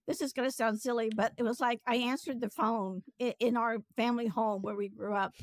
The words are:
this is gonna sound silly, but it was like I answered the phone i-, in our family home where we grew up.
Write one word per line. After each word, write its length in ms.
this 120
is 120
gonna 180
sound 300
silly, 340
but 220
it 80
was 160
like 260
I 100
answered 440
the 100
phone 520
i-, 160
in 180
our 200
family 300
home 360
where 140
we 120
grew 260
up. 280